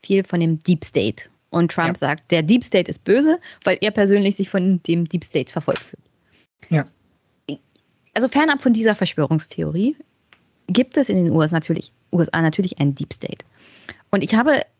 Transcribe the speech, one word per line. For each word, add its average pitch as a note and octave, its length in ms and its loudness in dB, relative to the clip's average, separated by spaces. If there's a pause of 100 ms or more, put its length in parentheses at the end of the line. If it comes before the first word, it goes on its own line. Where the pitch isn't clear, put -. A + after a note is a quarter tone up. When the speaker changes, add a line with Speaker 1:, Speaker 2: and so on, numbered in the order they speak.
Speaker 1:
viel F#3+ 220 0
von F3 160 -2
dem E3 180 0
Deep F3 240 0
State. - 460 -4 (200)
Und E3+ 220 0
Trump E3+ 300 -2
Speaker 2:
Ja. C#3 80 -2
Speaker 1:
sagt, D3+ 220 -6
der E3 120 2
Deep A#3+ 220 2
State F#3 240 0
ist - 160 -12
böse, D4+ 340 2 (240)
weil F#3 160 0
er G#3 120 0
persönlich G3+ 440 2
sich G3 140 -4
von F#3 340 0
dem E3+ 240 0
Deep E3 160 -6
State - 260 -4
verfolgt - 340 -4
fühlt. - 200 -20 (680)
Speaker 2:
Ja. D3+ 160 0 (1300)
Speaker 1:
Also A#3+ 140 0
fernab C#4+ 340 0
von B3 120 2
dieser A3 220 2
Verschwörungstheorie D#3+ 1000 -2 (720)
gibt A#3+ 300 0
es C4+ 100 2
in G3+ 80 0
den E3+ 160 2
U D#3+ 100 4
S D#3 100 2
natürlich, E3 420 -4 (180)
U F3 80 0
S D#3+ 140 2
A E3 80 0
natürlich E3 380 -2
einen C#3+ 160 0
Deep - 180 -8
State. - 320 -12 (680)
Und G3 120 0
ich G#3+ 120 0
habe C4 260 2 (180)